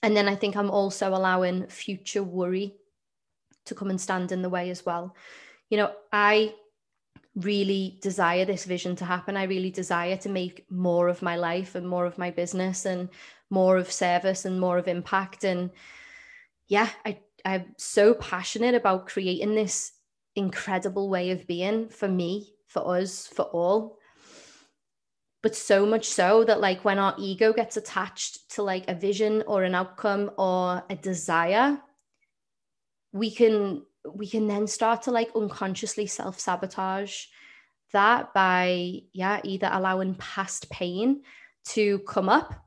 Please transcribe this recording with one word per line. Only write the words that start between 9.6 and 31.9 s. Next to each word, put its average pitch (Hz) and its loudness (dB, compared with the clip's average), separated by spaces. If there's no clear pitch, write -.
desire 180 -2
to 190 -8
make 180 -6
more 175 2
of 175 -2
my 175 -2
life 175 -4
and 180 -6
more 180 -2
of 175 -6
my 180 -4
business 185 -4
and 180 -4
more 185 6
of 180 -2
service 185 0
and 185 -2
more 180 2
of 180 0
impact. 185 -2
And 180 -2
yeah, 214 4
I, 208 -6
I'm 190 -4
so 214 6
passionate 233 0
about 190 2
creating 190 -2
this - -2
incredible 196 -2
way 180 0
of 180 -6
being 208 -2
for - -4
me, 185 -2
for 180 -2
us, 185 -4
for - -4
all. 196 0
But - -2
so 196 4
much 220 0
so 208 6
that, 226 4
like, 190 0
when 196 2
our 196 2
ego 196 2
gets 226 -2
attached - -8
to, 208 -4
like, 185 -2
a 185 -4
vision 208 0
or 196 2
an 185 0
outcome 202 -2
or 180 0
a 196 -6
desire, 185 2